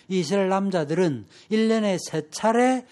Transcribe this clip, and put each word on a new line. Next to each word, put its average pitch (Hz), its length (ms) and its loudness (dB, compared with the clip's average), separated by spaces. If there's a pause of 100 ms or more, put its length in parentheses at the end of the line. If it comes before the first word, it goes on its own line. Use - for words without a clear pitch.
이스라엘 190 420 0
남자들은 170 760 0 (240)
일 220 180 0
년에 214 320 0
세 160 320 -8
차례 247 600 2